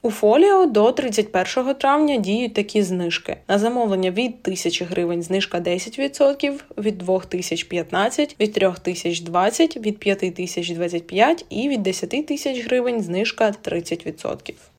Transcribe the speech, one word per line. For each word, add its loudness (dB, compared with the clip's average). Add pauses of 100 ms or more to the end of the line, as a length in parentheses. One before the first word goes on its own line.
У 0
Фоліо 6
до 4
тридцять -2
першого 0
травня 2
діють -2
такі 0
знижки. -4 (100)
На 4
замовлення 0
від -4
тисячі -2
гривень -2
знижка -2
десять -4
відсотків, 0 (120)
від -2
двох 0
тисяч -4
п'ятнадцять, -2
від 0
трьох 2
тисяч -4
двадцять, 2
від -4
п'яти 0
тисяч -6
двадцять -4
п'ять 2
і -2
від -2
десяти -2
тисяч -4
гривень 0
знижка 0 (100)
тридцять -6
відсотків. -8 (240)